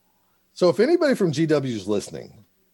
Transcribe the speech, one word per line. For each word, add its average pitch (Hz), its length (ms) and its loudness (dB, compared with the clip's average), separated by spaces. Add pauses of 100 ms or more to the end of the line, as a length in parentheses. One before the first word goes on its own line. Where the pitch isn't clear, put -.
(540)
So - 140 2
if 131 120 0
anybody 302 340 2
from 180 180 0
G 156 140 0
W 139 300 0
is 92 120 -8
listening, 85 560 -6 (300)